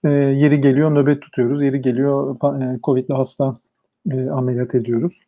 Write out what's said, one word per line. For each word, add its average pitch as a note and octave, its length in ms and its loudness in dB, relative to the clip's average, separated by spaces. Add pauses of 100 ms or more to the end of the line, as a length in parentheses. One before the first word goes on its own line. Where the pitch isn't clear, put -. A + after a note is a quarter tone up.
E, D#3 60 2
yeri C#3+ 500 4
geliyor C#3+ 340 4
nöbet C#3+ 280 2
tutuyoruz, C3 400 -2
yeri C#3 180 0
geliyor C3+ 560 -2
pa-, C#3 380 -2
e, B2 80 -8
covid'li C3 320 -2
hasta, C3+ 420 -4 (540)
e, C3 200 -4
ameliyat B2+ 440 -4
ediyoruz. A#2+ 540 -2